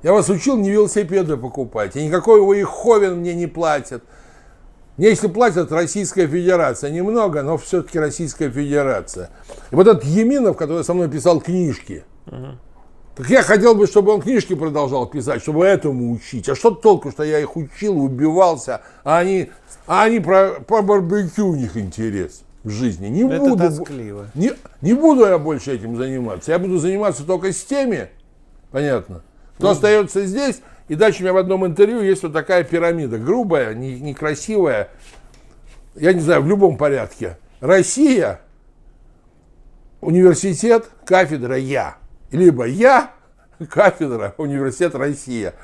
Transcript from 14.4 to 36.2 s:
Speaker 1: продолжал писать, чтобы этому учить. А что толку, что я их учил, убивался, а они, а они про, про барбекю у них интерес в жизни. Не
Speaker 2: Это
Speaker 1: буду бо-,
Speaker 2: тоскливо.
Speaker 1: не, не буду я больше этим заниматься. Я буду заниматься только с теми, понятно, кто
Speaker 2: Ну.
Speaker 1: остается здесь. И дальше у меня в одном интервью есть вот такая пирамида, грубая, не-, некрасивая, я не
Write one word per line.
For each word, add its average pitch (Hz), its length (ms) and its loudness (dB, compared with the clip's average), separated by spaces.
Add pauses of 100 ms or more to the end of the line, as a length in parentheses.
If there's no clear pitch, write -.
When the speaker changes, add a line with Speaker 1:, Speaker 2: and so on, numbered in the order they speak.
Speaker 1:
продолжал 139 520 -2
писать, 127 360 -6
чтобы 160 240 0
этому 139 460 0
учить. 120 360 -10
А 139 60 -2
что 226 160 4
толку, 180 400 0
что 151 140 -8
я 151 160 0
их 147 160 -8
учил, 170 460 -6
убивался, 147 760 0 (240)
а 156 140 2
они, 185 320 -2 (360)
а 185 180 2
они 226 160 2
про, 190 460 2
про 214 160 2
барбекю 196 680 0
у 170 80 0
них 117 200 -6
интерес 101 680 -6 (220)
в 107 60 -8
жизни. 104 360 -6
Не 147 160 -2
Speaker 2:
Это 262 160 0
Speaker 1:
буду 269 180 2
бо-, 175 120 2
Speaker 2:
тоскливо. 123 680 -10
Speaker 1:
не, 180 180 -2 (300)
не 180 100 2
буду 285 320 6
я 185 140 4
больше 147 340 -4
этим 113 240 -8
заниматься. 123 540 -8
Я 170 80 0
буду 180 200 -2
заниматься 185 460 -2
только 185 280 -4
с - 120 -10
теми, 233 460 -4 (640)
понятно, 123 500 -4 (340)
кто 190 120 0
Speaker 2:
Ну. 202 40 4
Speaker 1:
остается 202 540 2
здесь. 233 340 -4 (280)
И 156 60 -6
дальше 196 260 2
у - 20 -6
меня 185 100 -2
в 185 40 2
одном 185 280 0
интервью 202 380 2
есть 190 220 0
вот 156 80 -6
такая 160 320 0
пирамида, 165 540 -2
грубая, 151 560 0
не-, 127 260 -10
некрасивая, 147 880 -2 (1080)
я 170 180 2
не 175 80 2